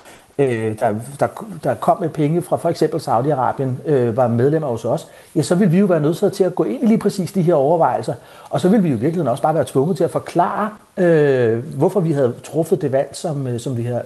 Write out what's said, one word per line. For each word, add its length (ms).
øh, 380
der, 160
der, 80
der 100
kom 260
med 80
penge 340
fra 140
for 120
eksempel 320
Saudi-Arabien, 880
øh, 260
var 120
medlemmer 400
hos 160
os, 240
ja, 80
så 120
ville 180
vi 60
jo 80
være 140
nødsaget 320
til 120
at 100
gå 100
ind 180
i 40
lige 120
præcis 340
de 100
her 120
overvejelser. 600
Og 100
så 80
ville 140
vi 60
jo 80
i 40
virkeligheden 280
også 140
bare 120
være 100
tvunget 320
til 80
at 60
forklare, 600
øh, 680
hvorfor 260
vi 120
havde 220
truffet 380
det 100
valg, 200
som, 340
øh, 140
som 160
vi 60
har, 240